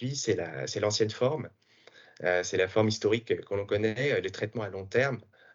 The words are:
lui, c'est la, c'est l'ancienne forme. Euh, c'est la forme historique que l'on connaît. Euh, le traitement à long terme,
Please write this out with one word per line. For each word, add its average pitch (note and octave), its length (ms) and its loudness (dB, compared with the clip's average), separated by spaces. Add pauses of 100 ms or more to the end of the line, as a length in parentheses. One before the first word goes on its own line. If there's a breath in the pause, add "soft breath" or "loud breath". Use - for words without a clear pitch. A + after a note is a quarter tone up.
lui, C3+ 140 -4
c'est A2 200 0
la, D#2+ 320 -4
c'est G2+ 120 -6
l'ancienne G#2+ 320 2
forme. C3 380 -2 (720 soft breath)
Euh, F2+ 200 2
c'est F#2 140 -2
la F#2 120 4
forme A2 180 4
historique G#2+ 580 2
que G2+ 100 -4
l'on G2+ 100 -2
connaît. A2 480 0
Euh, F#2+ 80 2
le F#2+ 80 -2
traitement G#2+ 340 -6
à G2 60 -6
long F#2+ 160 -8
terme, A#2 340 0 (360 soft breath)